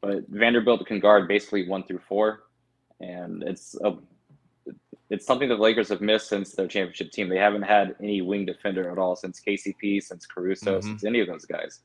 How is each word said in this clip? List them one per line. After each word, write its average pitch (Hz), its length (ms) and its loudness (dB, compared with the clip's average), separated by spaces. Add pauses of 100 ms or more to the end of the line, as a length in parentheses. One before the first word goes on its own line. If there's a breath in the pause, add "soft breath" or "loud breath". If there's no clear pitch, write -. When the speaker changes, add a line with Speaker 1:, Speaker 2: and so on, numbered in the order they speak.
Speaker 1:
But 101 280 -4
Vanderbilt 117 580 2
can 107 120 -4
guard 101 300 8
basically 101 400 0
one 95 160 -4
through 92 160 -8
four, 107 420 0 (560)
and 90 460 -12
it's - 380 -10
a, 104 120 0 (1120)
it's 101 160 -6
something 131 240 0
that 123 60 2
the 104 80 0
Lakers 110 280 4
have 92 100 -2
missed 107 280 0
since 98 240 -4
their 95 140 -2
championship 90 460 -6
team. 98 160 -4
They 92 100 0
haven't 104 240 4
had 98 400 4
any 101 200 -2
wing 98 220 -2
defender 92 460 -4
at 90 80 -6
all 92 160 0
since 90 240 -12
K 101 180 -2
C 98 240 -8
P, 101 200 0
since - 260 -16
Caruso, 95 520 -2
Speaker 2:
Mm-hmm. 101 100 -6
Speaker 1:
since 107 160 -10
any 117 160 0
of 92 80 0
those - 160 -12
guys. - 400 -10